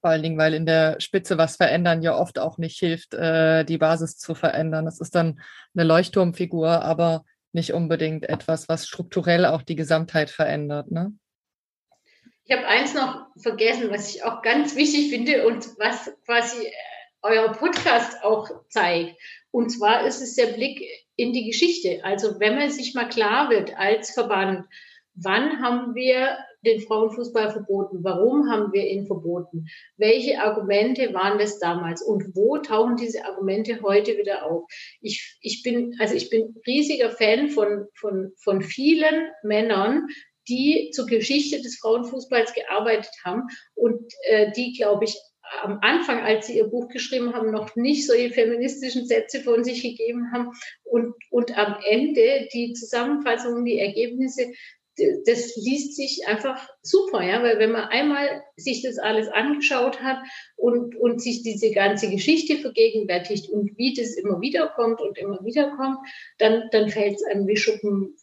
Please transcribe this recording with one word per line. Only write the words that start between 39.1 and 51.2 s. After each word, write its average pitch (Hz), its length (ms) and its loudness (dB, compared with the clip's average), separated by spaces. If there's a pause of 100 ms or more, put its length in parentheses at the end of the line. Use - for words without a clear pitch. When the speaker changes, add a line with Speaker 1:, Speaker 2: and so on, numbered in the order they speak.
Speaker 2:
Männern, 220 640 2 (420)
die 277 440 2
zur 254 140 -4
Geschichte 277 540 0
des 247 180 -12
Frauenfußballs 240 760 0
gearbeitet 214 600 -2 (120)
haben 208 180 -4 (320)
und, 233 380 0 (160)
äh, 214 240 6
die, 247 240 -6
glaube 208 300 2
ich, - 100 -6 (460)
am 202 180 -6
Anfang, 247 440 2
als 214 240 0
sie 233 80 -4
ihr 214 100 4
Buch 240 220 -4
geschrieben 240 440 -4
haben, 220 200 -2
noch 214 240 -6
nicht 269 280 0
solche 240 260 4
feministischen 240 760 0
Sätze 226 340 0
von 233 220 2
sich 247 180 -4
gegeben 240 520 -6
haben 240 180 -4 (320)
und, 233 320 0 (160)